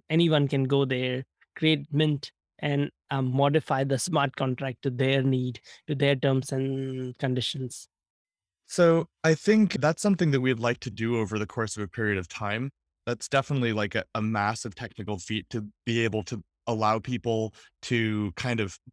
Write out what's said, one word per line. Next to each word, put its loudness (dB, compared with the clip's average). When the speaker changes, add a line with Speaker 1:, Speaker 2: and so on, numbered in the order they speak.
Speaker 1:
anyone 4
can 0
go 2
there, -2
create 2
mint, 0
and, 0
um, -2
modify 2
the 0
smart 0
contract -4
to -2
their 0
need, 0
to -4
their 2
terms 0
and -4
conditions. -4
Speaker 2:
So 4
I 6
think 4
that's 2
something 4
that 2
we'd 0
like 0
to -8
do -2
over -2
the -2
course -6
of -6
a -6
period -2
of -6
time. -6
That's -6
definitely, 0
like, -2
a, -2
a -2
massive -2
technical -8
feat -8
to -6
be 0
able 2
to -10
allow 2
people -2
to 0
kind -2
of -4